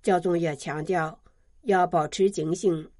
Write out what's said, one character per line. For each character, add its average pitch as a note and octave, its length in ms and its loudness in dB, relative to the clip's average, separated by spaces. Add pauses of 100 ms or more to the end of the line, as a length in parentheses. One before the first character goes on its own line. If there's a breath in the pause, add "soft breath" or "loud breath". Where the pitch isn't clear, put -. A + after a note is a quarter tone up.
教 F#3 180 2
宗 F3 200 0
也 D#3 160 -2
强 D3+ 280 -8
调， D#3+ 380 -4 (420)
要 F#3 220 4
保 E3 220 0
持 G3 240 2
警 D#3+ 240 -2
醒 E3 340 -2 (100)